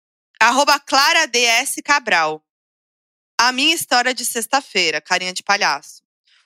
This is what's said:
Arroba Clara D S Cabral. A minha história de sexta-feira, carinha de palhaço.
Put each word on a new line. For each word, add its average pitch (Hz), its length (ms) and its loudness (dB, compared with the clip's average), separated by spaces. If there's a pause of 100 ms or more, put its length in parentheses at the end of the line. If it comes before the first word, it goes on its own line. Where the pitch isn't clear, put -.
(400)
Arroba 285 400 4
Clara 302 460 2
D 240 180 -2
S 240 380 0
Cabral. 180 600 0 (960)
A 247 120 2
minha 285 220 0
história 254 400 -2
de 247 100 -10
sexta-feira, 190 760 -4
carinha 185 320 -4
de 185 100 -10
palhaço. 180 600 -4 (420)